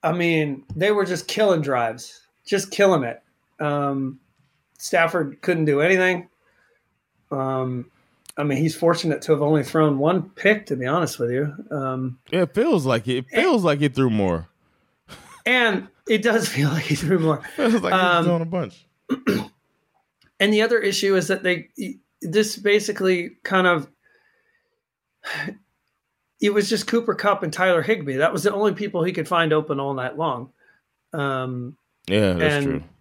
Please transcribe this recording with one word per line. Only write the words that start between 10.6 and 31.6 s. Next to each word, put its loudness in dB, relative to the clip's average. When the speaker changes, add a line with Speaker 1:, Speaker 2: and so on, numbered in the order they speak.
Speaker 1:
to -4
be -4
honest -2
with -2
you. -2
Um, -6
Speaker 2:
Yeah, 0
it -4
feels 2
like 0
it. 0
It -6
Speaker 1:
and 2
Speaker 2:
feels 2
like 2
he 2
threw 0
more. 0
Speaker 1:
And 0
it 2
does 2
<laughs> -8
feel 0
like -4
he 0
threw 0
more. 2
Speaker 2:
<laughs> -16
It 2
feels 2
like 0
he's 2
Speaker 1:
Um, 4
Speaker 2:
throwing 2
a -6
bunch. -8
Speaker 1:
<clears throat> -4
And 4
the 4
other 2
issue 0
is 0
that -2
they, -2
this 0
basically 0
kind 2
of, 2
it 2
was 2
just -2
Cooper 0
Kupp 0
and -4
Tyler 2
Higbee. -2
That 2
was -4
the 2
only 0
people -4
he -2
could -4
find 2
open 0
all -4
night -6
long. -4
Um, -6